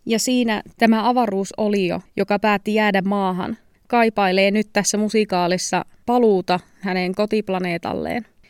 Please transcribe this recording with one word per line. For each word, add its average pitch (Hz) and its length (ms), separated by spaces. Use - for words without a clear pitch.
Ja 226 140
siinä 240 420
tämä 220 320
avaruusolio, 202 920
joka 202 220
päätti 208 340
jäädä 208 280
maahan, 196 560
kaipailee 202 640
nyt 214 220
tässä 208 240
musikaalissa 185 880
paluuta 214 540
hänen 185 360
kotiplaneetalleen. 185 1120